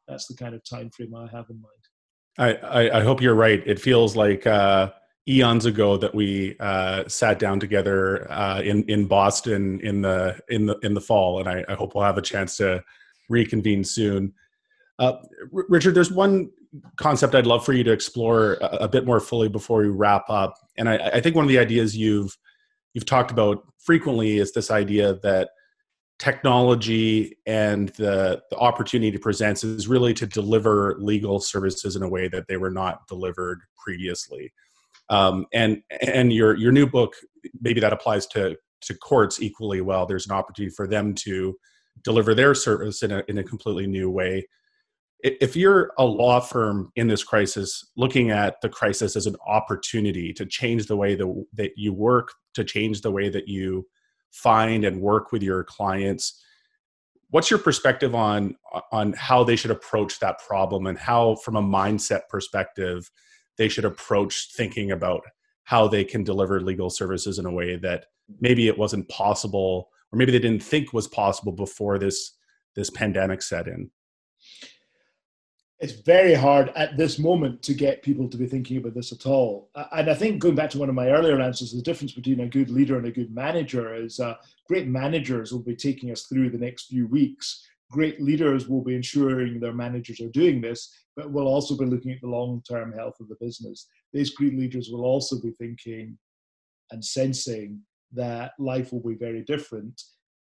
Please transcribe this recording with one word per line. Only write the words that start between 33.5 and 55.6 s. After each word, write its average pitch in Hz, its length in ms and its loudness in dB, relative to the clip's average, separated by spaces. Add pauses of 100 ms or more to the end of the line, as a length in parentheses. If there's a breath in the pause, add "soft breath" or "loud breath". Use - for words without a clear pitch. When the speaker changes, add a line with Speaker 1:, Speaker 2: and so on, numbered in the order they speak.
Speaker 2:
previously. 87 760 -10 (580 soft breath)
Um, 95 440 4
and, 110 280 2 (200)
and 123 300 4
your, 110 220 6
your 117 180 2
new 143 140 8
book, 123 280 0 (480)
maybe 117 180 0
that 104 140 4
applies 104 320 0
to, 95 300 -2 (260)
to - 120 -10
courts 110 460 2
equally 101 400 -6
well. 92 240 -2
There's 92 220 -4
an 101 60 -6
opportunity 98 420 -4
for 101 120 -6
them 104 300 -2
to 95 400 -6 (460)
deliver 110 320 2
their 135 200 6
service 104 480 -2
in 104 100 -2
a, 98 160 -4
in 104 100 -6
a 95 60 -4
completely 98 420 -6
new 95 240 -4
way. 92 360 -2 (760)
I-, 131 160 0
if 131 160 0
you're 190 420 6
a 135 60 6
law 123 360 4
firm 107 560 -2
in 117 120 2
this 104 160 0
crisis, 101 720 -2
looking 123 340 2
at 104 300 0
the 113 80 -2
crisis 101 480 -2
as 104 100 -2
an 101 100 -4 (100)
opportunity 101 880 -2
to 98 100 -10
change 113 420 -2
the 107 100 -2
way 101 180 2
that, 92 400 -4
that 104 240 -6
you 104 160 -4
work, 117 380 2 (200)
to 113 100 -4
change 107 380 -4
the 110 100 -4
way 98 200 -2
that 98 180 -6
you 95 380 -6 (440)
find 110 540 2
and 92 160 -2
work 104 320 0
with 110 100 -2
your 92 220 -2